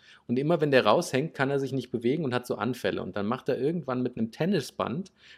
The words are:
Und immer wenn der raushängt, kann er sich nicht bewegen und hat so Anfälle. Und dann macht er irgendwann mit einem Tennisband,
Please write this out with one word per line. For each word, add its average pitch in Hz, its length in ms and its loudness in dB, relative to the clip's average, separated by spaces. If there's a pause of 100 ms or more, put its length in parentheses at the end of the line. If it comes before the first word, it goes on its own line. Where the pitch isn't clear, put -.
(260)
Und 123 100 -2
immer 151 240 0
wenn 151 120 2
der 123 120 8
raushängt, 139 480 4
kann 135 160 0
er 139 120 0
sich 135 120 -4
nicht 131 200 -4
bewegen 123 320 0
und 123 100 -2
hat 120 100 -2
so - 120 -4
Anfälle. 98 460 -2
Und 92 140 -10
dann 101 100 -2
macht 120 220 -2
er 123 100 0
irgendwann 135 440 -2
mit 123 160 -4
einem 113 140 -2
Tennisband, 156 800 -4 (240)